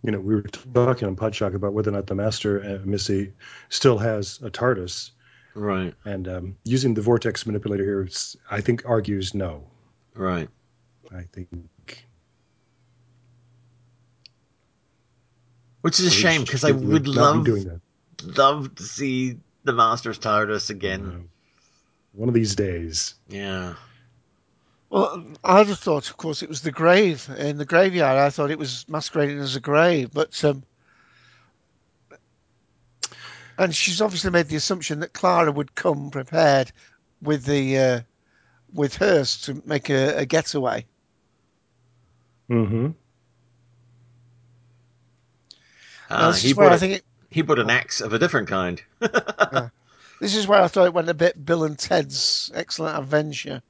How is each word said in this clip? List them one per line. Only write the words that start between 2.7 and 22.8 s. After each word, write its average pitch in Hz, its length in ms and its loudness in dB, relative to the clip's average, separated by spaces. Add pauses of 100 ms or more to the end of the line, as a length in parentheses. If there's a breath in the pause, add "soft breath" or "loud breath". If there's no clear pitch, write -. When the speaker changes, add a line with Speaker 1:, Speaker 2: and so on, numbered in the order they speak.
Speaker 1:
Missy, 98 460 -2 (360 loud breath)
still 120 300 4
has 107 440 -4
a 113 80 -10
tardis. 101 600 -4 (440 soft breath)
Speaker 2:
Right. 98 380 -4 (120)
Speaker 1:
And, 95 240 -8
um, 92 360 -10
using 127 300 0
the 107 80 -2
vortex 113 440 0
manipulator 104 380 -4
here, 98 180 -2
it's, - 340 -10 (140)
I 104 100 -6
think, 117 260 -2
argues 101 480 -2
no. 82 300 -6 (500)
Speaker 2:
Right. 90 340 -4 (640)
Speaker 1:
I 90 80 -14 (100)
think 92 160 -16 (4000)
Speaker 2:
Which - 200 0
is 185 60 2
a - 20 4
Speaker 1:
I - 20 4
think 196 100 4
Speaker 2:
shame, 160 240 2
Speaker 1:
she - 80 -6
Speaker 2:
'cause 131 120 -2
I 156 40 4
Speaker 1:
should 135 180 2
Speaker 2:
would 147 200 2
Speaker 1:
not 143 60 -2
be - 80 2
Speaker 2:
love, 151 240 4
Speaker 1:
doing 107 200 0
that. 87 160 -12 (560)
Speaker 2:
love 139 400 2
to 87 60 -16
see 127 560 -4 (260)
the 135 80 0
Master's 117 460 0
tardis 107 520 0
again. 95 380 -6
Speaker 1:
No. 87 160 -14 (880)
One 107 160 -4
of 120 60 0
these 110 200 4
days. 87 600 -4 (140)